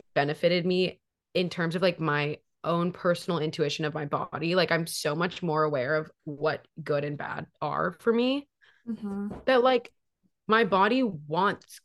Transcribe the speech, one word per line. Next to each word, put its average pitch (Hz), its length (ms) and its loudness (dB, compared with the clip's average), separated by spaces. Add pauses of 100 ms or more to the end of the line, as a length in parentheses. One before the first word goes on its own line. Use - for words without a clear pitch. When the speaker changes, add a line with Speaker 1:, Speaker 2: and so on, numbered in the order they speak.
(160)
Speaker 1:
benefited 160 500 2
me 180 340 0 (340)
in 180 160 0
terms 170 260 -2
of, 170 60 -4
like, 175 180 2
my 147 380 0 (260)
own 170 280 0
personal 175 480 -2
intuition 151 460 -2
of 151 80 -4
my 151 120 -6
body. 156 500 -4
Like, 175 160 2
I'm 165 160 2
so 151 280 -4
much 175 280 -4
more 156 200 2
aware 147 320 0
of 156 140 -2 (140)
what 147 420 -4 (160)
good 143 220 -2
and 147 140 -6
bad - 280 -8 (160)
are 156 380 -4
for 233 140 2
me 262 340 0 (420)
Speaker 2:
Mm-hmm. 202 380 -6 (180)
Speaker 1:
that, 254 180 6
like, 254 280 2 (560)
my 220 180 6
body 202 380 4
wants 175 800 -2